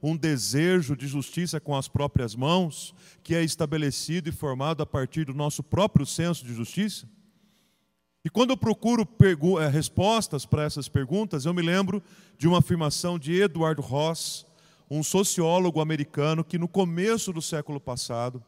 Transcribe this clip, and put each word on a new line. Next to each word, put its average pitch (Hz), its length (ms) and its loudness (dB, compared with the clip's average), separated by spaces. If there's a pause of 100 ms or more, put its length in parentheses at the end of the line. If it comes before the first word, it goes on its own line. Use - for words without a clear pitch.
um 156 140 0
desejo 143 800 2
de 127 100 -10
justiça 147 540 -4
com 147 120 -6
as 135 140 -2
próprias 123 480 -2
mãos, 156 580 0 (300)
que 165 100 -2
é 170 80 2
estabelecido 156 840 -2
e 160 60 -6
formado 143 500 -4
a - 20 -4
partir 147 380 -4
do 139 100 -6
nosso 147 300 -4
próprio 175 420 2
senso 165 400 -2
de 120 80 -8
justiça? 165 540 -4 (1200)
E 170 40 -4
quando 240 200 2
eu 262 80 2
procuro 220 480 2
pergu-, 180 540 6
eh, 156 100 2
respostas 175 760 0
para 151 160 2
essas 147 260 -6
perguntas, 143 560 -2
eu 170 80 0
me 175 80 -2
lembro 190 400 0 (380)
de 151 80 4
uma 180 100 6
afirmação 170 600 0
de 160 200 0
Edward 160 400 2
Ross, 147 680 -4 (420)
um 151 140 -2
sociólogo 175 760 2
americano 156 640 0
que, 175 140 -4
no 170 100 -2
começo 185 640 0
do 165 80 -6
século 147 400 -6
passado 123 680 -6